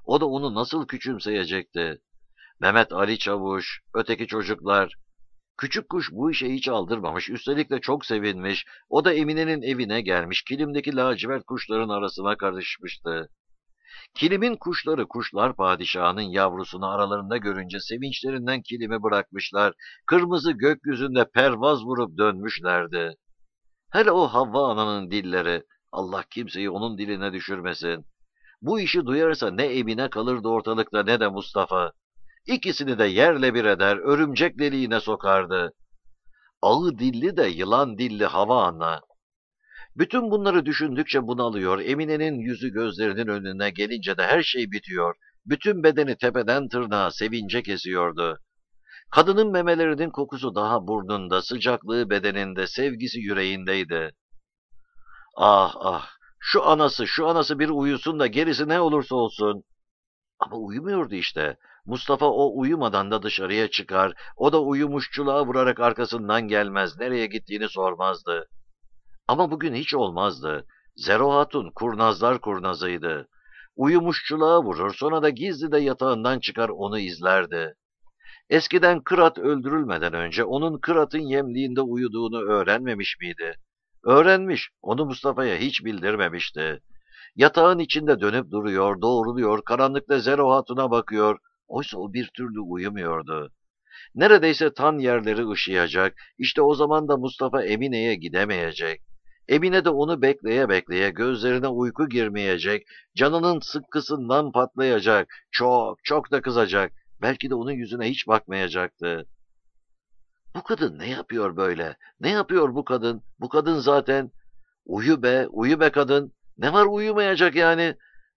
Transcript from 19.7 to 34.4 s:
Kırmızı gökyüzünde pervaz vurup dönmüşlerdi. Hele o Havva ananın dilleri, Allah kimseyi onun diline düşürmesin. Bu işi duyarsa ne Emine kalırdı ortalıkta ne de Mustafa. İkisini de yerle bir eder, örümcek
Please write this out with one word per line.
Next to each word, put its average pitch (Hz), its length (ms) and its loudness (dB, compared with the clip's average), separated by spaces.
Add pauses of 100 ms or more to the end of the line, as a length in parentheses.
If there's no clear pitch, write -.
Kırmızı 175 460 2
gökyüzünde 131 800 0
pervaz 127 540 2
vurup 117 340 -4
dönmüşlerdi. 90 960 -2 (760)
Hele 208 200 4
o 175 140 4
Havva 123 460 2
ananın 104 380 -2
dilleri, 90 520 -2 (300)
Allah 92 380 -6
kimseyi 101 400 -8
onun 104 280 -6
diline 101 340 -6
düşürmesin. 87 760 -6 (560)
Bu 208 180 -2
işi 170 260 -2
duyarsa 139 440 0
ne 98 140 -2
Emine 123 460 -2
kalırdı 113 380 -4
ortalıkta 110 540 0
ne 110 180 2
de 107 80 0
Mustafa. 92 640 -2 (540)
İkisini 147 520 -4
de 110 60 6
yerle 127 500 4
bir 117 100 2
eder, 98 320 4
örümcek 143 600 0